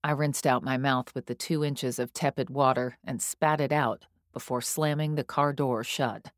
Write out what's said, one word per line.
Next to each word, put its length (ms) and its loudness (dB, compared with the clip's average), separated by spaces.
I 80 2
rinsed 340 0
out 160 4
my 140 0
mouth 380 0
with 120 -6
the 80 -6
two 300 -2
inches 340 -2
of 140 -4
tepid 360 -2
water 540 2
and 180 -6
spat 400 0
it 120 0
out 340 0
before 280 -4
slamming 560 0
the 80 -2
car 280 2
door 300 0
shut. 560 -4